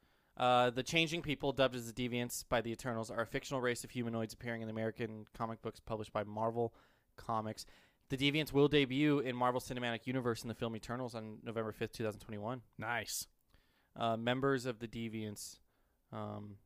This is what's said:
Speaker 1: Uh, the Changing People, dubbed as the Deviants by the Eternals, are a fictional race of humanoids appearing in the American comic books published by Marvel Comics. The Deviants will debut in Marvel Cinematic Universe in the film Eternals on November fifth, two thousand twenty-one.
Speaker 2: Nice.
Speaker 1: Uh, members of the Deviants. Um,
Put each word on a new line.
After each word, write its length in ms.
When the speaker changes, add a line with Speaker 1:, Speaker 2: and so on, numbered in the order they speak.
Speaker 1:
Uh, 340
the 120
Changing 400
People, 300
dubbed 240
as 140
the 180
Deviants 400
by 120
the 120
Eternals, 360
are 120
a 60
fictional 340
race 240
of 80
humanoids 420
appearing 280
in 40
the 80
American 580
comic 300
books 160
published 340
by 120
Marvel 500
Comics. 500
The 80
Deviants 360
will 140
debut 540
in 160
Marvel 240
Cinematic 480
Universe 340
in 60
the 80
film 180
Eternals 400
on 300
November 260
fifth, 220
two 100
thousand 160
twenty-one. 440
Speaker 2:
Nice. 520
Speaker 1:
Uh, 220
members 500
of 140
the 80
Deviants. 720
Um, 540